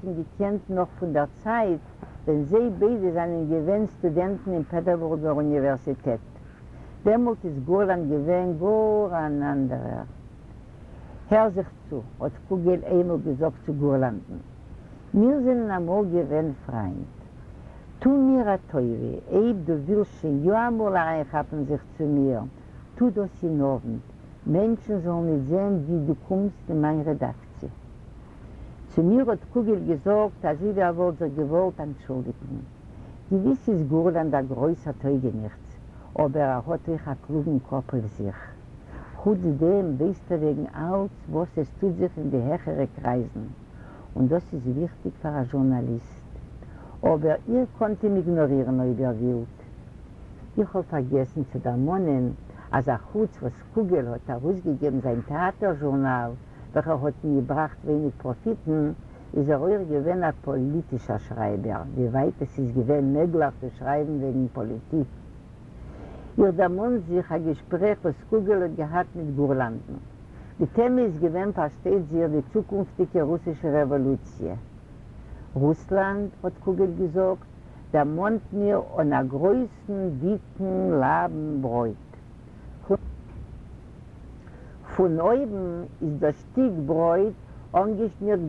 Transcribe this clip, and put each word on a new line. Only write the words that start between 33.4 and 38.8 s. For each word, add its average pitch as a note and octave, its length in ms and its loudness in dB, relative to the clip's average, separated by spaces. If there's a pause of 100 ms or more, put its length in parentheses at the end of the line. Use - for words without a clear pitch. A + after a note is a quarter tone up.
איז F3 140 4
גורלאנד D#3+ 520 4
א C#3 60 4
גרויסער C3+ 600 0
טויגענירץ, B2 760 -2 (380)
אבער C#3+ 340 2
ער B2+ 220 0
האט E3 180 -4
אויך D#3+ 180 -4
א C#3 60 -2 (140)
קלוגן D3 320 2 (100)
קאפ C3 240 -4
אויף A#2 120 0 (120)
זיך. G2+ 340 -6 (640)